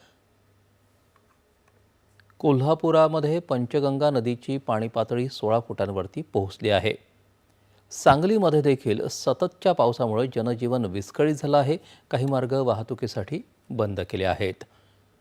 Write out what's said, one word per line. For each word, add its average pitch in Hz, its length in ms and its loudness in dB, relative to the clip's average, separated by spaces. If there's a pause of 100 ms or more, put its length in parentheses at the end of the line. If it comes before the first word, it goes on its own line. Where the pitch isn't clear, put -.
(2500)
कोल्हापुरामध्ये 156 1000 2
पंचगंगा 139 720 0
नदीची 123 480 -2
पाणी 113 300 -4
पातळी 120 400 -2
सोळा 110 320 0
फुटांवरती 98 640 -6
पोहोचली 104 480 -4
आहे. 98 440 0 (760)
सांगलीमध्ये 160 720 4
देखील 131 460 0
सततच्या - 640 -2
पावसामुळे 120 540 2 (100)
जनजीवन 120 480 -2
विस्कळीत 101 500 -2
झालं 147 220 0
आहे. 143 200 2 (340)
काही 131 160 -2
मार्ग 127 260 -2
वाहतुकीसाठी 120 880 -4 (300)
बंद 104 300 -4
केले 101 240 -4
आहेत. 92 400 -2 (560)